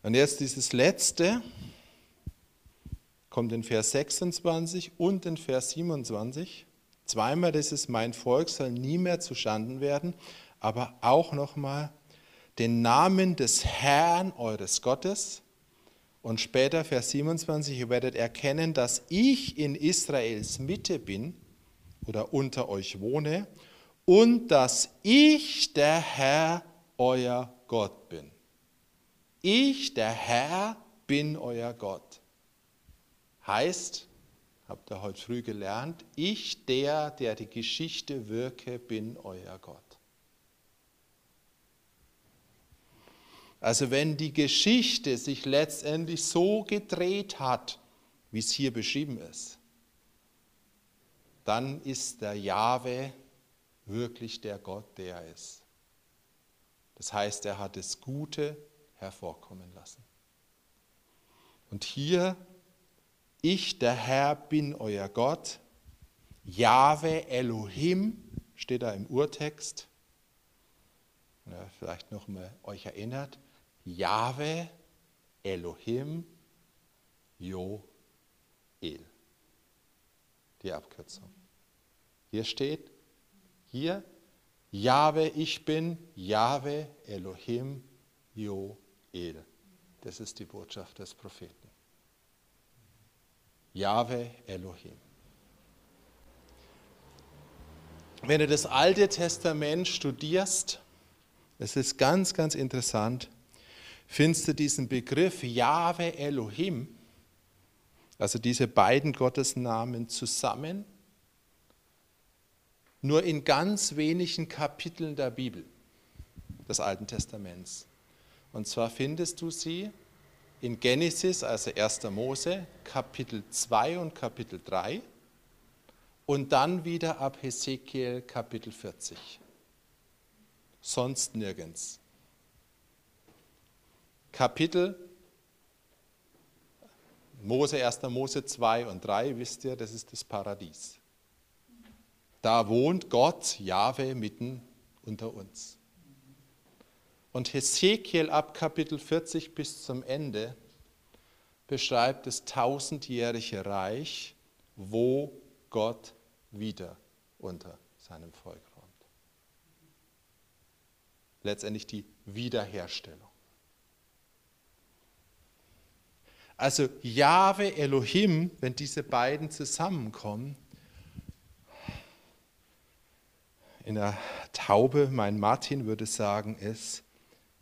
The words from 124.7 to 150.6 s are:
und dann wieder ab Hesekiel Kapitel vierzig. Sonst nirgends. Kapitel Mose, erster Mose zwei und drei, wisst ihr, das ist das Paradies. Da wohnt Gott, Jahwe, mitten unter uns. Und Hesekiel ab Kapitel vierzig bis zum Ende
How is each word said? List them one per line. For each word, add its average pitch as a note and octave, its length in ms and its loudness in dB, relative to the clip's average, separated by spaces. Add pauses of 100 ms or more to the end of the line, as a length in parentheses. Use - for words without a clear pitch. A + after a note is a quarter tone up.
und C#3+ 280 2
dann D#3+ 320 4
wieder E3 340 -4
ab C3+ 220 -4
Hesekiel B2+ 800 -6
Kapitel - 500 -10
vierzig. - 680 -14 (1400)
Sonst - 540 -2
nirgends. F2 640 -8 (2250)
Kapitel E3+ 640 2 (2500)
Mose, C3+ 340 2
erster B2+ 320 0
Mose C3 360 -4
zwei A#2 420 0
und F#2 180 -10
drei, A#2 320 0
wisst - 280 -10
ihr, B2+ 100 -4
das A2+ 180 -10
ist - 180 -16
das - 120 -12
Paradies. G2+ 720 -10 (1500)
Da A2+ 260 4
wohnt C#3 420 2
Gott, C#3 500 2
Jahwe, A#2+ 560 0
mitten A#2+ 480 -8 (400)
unter A2 300 -10
uns. - 440 -18 (1600)
Und B2 200 -4
Hesekiel E3+ 800 2
ab D3+ 240 0
Kapitel D#3 420 -2
vierzig E3 560 -4
bis - 300 -10
zum B2+ 180 -6
Ende B2 540 -6 (1120)